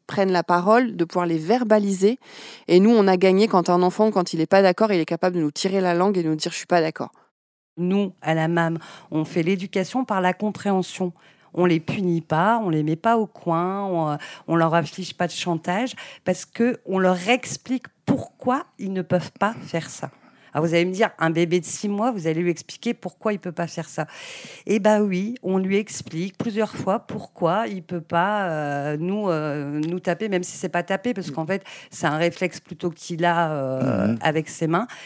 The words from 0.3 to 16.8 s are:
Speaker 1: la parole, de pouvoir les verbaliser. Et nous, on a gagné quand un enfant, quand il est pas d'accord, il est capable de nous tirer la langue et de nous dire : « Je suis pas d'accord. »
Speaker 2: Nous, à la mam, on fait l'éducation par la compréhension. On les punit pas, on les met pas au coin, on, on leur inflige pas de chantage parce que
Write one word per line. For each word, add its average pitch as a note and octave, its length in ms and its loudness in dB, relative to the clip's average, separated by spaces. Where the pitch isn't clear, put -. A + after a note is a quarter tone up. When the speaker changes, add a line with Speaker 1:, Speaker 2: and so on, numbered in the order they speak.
Speaker 1:
la F3 100 2
parole, G3+ 540 2
de E3+ 80 0
pouvoir F3 220 -2
les E3 120 0
verbaliser. G#3 800 2
Et F3 140 8
nous, G#3 100 8
on A3 160 6
a F#3+ 100 6
gagné F#3+ 300 6
quand F#3 240 2
un F3 120 4
enfant, G3 280 4
quand F#3+ 220 0
il E3 80 -2
est D#3+ 60 2
pas G3 160 6
d'accord, G3 300 4
il F#3 80 2
est D#3+ 40 0
capable F3+ 320 -2
de F3 40 0
nous D3+ 120 0
tirer G3 280 -2
la F3+ 140 2
langue F#3 240 2
et E3+ 60 0
de D#3+ 40 0
nous D#3 60 2
dire : « D#3 180 -4
Je - 40 -10
suis - 100 -10
pas F3 140 4
d'accord. » - 320 -4
Speaker 2:
Nous, F#3 440 0
à D#3+ 140 -2
la D#3+ 140 0
mam, E3 300 0
on D#3 120 0
fait D#3+ 200 -2
l'éducation G3 600 -2
par G3+ 160 -2
la F#3 120 2
compréhension. F#3+ 800 -2
On E3+ 120 2
les E3+ 140 4
punit E3+ 400 -2
pas, F#3 440 2
on F#3+ 40 -2
les D#3 140 0
met D#3 140 0
pas A3+ 200 2
au A3 100 0
coin, F3 600 -2
on, D#3+ 320 -2
on E3 80 2
leur E3 180 4
inflige E3+ 400 -2
pas F3 140 -2
de - 40 -8
chantage F3+ 600 -4
parce F3+ 200 -2
que A#3+ 420 -2